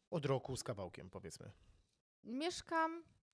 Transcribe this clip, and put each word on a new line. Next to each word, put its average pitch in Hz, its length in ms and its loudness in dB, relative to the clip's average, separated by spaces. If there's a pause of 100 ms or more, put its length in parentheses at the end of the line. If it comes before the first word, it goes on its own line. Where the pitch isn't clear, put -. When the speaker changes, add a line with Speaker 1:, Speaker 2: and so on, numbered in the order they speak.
(100)
Speaker 1:
od 143 160 2
roku 131 300 4
z - 60 -4
kawałkiem, 95 480 -4
powiedzmy. 95 420 -8 (720)
Speaker 2:
Mieszkam 320 800 0 (300)